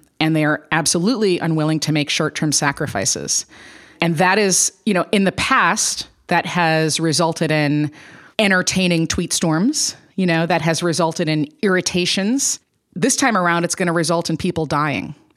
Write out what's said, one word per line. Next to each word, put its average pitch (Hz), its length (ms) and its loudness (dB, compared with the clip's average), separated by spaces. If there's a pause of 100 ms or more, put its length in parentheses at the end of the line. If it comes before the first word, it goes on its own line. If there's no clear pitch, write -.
(200)
and 160 160 0
they 151 100 2
are 147 260 -2
absolutely 175 680 0
unwilling 156 420 0
to 151 100 -4
make 147 200 0
short-term 156 400 -2
sacrifices. - 960 -2 (540)
And 165 160 0
that 185 200 4
is, 196 340 2 (140)
you 208 80 2
know, 180 180 0
in 196 120 2
the 185 80 2
past, - 760 0 (200)
that 175 180 0
has 160 540 0
resulted 165 500 0
in 151 420 0 (480)
entertaining 180 680 0
tweet 170 280 -4
storms, 185 640 0 (200)
you 185 100 -2
know, 165 200 2
that 170 160 2
has 160 200 0
resulted 165 480 0
in 156 180 0 (140)
irritations. 190 1000 0 (360)
This 233 200 0
time 233 220 2
around, 170 280 2
it's - 100 -2
gonna 175 180 0
result 170 360 0
in 160 80 0
people 170 280 -2
dying. 147 480 -2 (240)